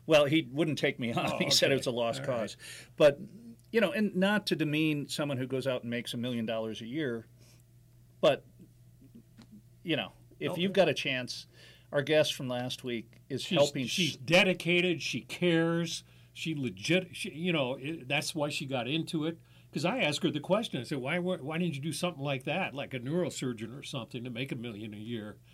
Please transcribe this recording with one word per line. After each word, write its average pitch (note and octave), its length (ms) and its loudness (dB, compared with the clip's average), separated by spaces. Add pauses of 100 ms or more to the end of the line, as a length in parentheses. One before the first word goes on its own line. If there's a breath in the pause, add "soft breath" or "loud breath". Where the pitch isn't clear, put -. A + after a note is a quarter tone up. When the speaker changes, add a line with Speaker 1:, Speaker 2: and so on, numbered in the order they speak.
Speaker 1:
Well, D3+ 180 8
he D3 260 4
wouldn't D3 280 0
take C#3 200 0
me A#2 140 -2
on. C#3+ 120 0
<laughs> - 80 0
Speaker 2:
Oh, - 40 -4
Speaker 1:
He - 140 0
said - 200 6
Speaker 2:
okay. C3+ 60 4
Speaker 1:
it's B2+ 80 0
a C3 60 0
lost A#2+ 300 0
Speaker 2:
All C#3+ 80 -6
right. B2 100 0
Speaker 1:
cause. G#2 180 -6 (400 loud breath)
But, D3 220 8 (520)
you A3 80 2
know, G#3+ 120 4
and G#3+ 240 0
not G3+ 320 4
to F3+ 80 2
demean D3+ 520 0
someone C#3+ 300 -2
who C3 80 -2
goes C3 220 -2
out B2+ 160 -2
and A#2 80 -6
makes A#2+ 240 -6
a - 20 -4
million A#2 300 -2
dollars A2+ 340 -4
a A2+ 60 -10
year, A#2+ 400 -4 (920 soft breath)
but, D3 220 6 (1400)
you D#3+ 120 0
know, G2+ 160 -4 (280)
if C#3+ 120 -4
Speaker 2:
No. C3+ 60 -4
Speaker 1:
you've F#3 160 0
got F3+ 160 6
a C3+ 40 2
chance, B2+ 540 -4 (440 loud breath)
our C#3+ 100 2
guest D3+ 320 4
from C3+ 140 -6
last B2 360 -4
week A#2+ 460 -6
is C3 140 -4
Speaker 2:
She's, F3 140 0
Speaker 1:
helping C#3 300 4
Speaker 2:
she's D#3 240 0
Speaker 1:
s- - 60 -10
Speaker 2:
dedicated. F3 840 4
She - 200 -4
cares. E3+ 840 0 (300 soft breath)
She D#3+ 220 -6
legit, C#3 600 -2
she, - 160 -8
you E3+ 220 -2
know, C3+ 220 0
it, C3 320 -10
that's C#3+ 280 -2
why D3 140 0
she C#3+ 160 -6
got B2+ 220 -4
into D#3 380 -2
it. E3 120 -4 (340 soft breath)
'Cause D3 140 -4
I A#3+ 140 0
asked D3+ 240 0
her D#3+ 80 2
the C#3+ 80 -4
question. F#3+ 400 0
I A#2+ 40 -6
said, C3+ 160 -6
"Why, D3 200 -2
why, F3+ 180 -2
why D3 200 -6
didn't E3+ 180 0
you C3+ 60 -8
do C#3+ 100 -4
something C#3+ 320 -4
like C3+ 220 -4
that, D3 280 -2
like C3+ 200 -8
a C3 60 -4
neurosurgeon B2+ 800 -4
or C#3 60 -14
something, A#2+ 400 -8
to B2+ 60 -8
make B2+ 240 -6
a - 20 -4
million A2+ 380 -8
a G#2 40 -12
year?" G#2+ 400 -8 (160 soft breath)